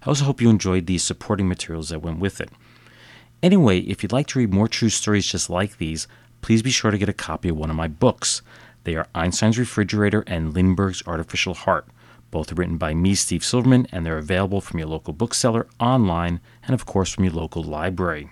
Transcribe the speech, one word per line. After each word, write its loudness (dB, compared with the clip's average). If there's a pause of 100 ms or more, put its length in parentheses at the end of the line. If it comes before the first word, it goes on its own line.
I -8
also 2
hope 0
you 6
enjoyed 2
the 0
supporting -2
materials -6
that -8
went -6
with -4
it. -8 (920)
Anyway, 6
if -4
you'd -4
like 0
to -2
read 2
more 4
true 0
stories 0
just -4
like -2
these, -6 (340)
please 4
be 0
sure 0
to 2
get 0
a 0
copy -6
of -2
one -4
of -4
my -2
books. 0 (420)
They -4
are -4
Einstein's 2
Refrigerator 0
and -4
Lindbergh's 2
Artificial -4
Heart. 0 (440)
Both -6
are -8
written -2
by -2
me, 2
Steve -2
Silverman, 4
and -4
they're -4
available -2
from -6
your -6
local -6
bookseller, -2 (120)
online, 2 (240)
and -2
of -2
course -2
from 2
your 0
local -6
library. -4